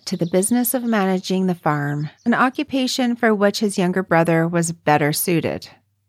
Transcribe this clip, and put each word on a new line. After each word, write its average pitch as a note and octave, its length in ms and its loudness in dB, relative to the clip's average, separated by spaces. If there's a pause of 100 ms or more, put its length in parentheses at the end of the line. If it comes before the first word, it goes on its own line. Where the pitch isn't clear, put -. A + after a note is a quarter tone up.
to F#3 100 -8
the F3 100 -2
business F#3+ 480 0
of B3 100 -2
managing F#3+ 640 0
the F3+ 100 0
farm, D3 540 -2 (160)
an A#3 80 2
occupation B3+ 840 0
for A3 200 2
which G3+ 240 2
his G3+ 180 -2
younger F3+ 240 0
brother E3 460 2
was E3+ 240 0
better D3+ 400 2
suited. D3+ 560 -2 (420)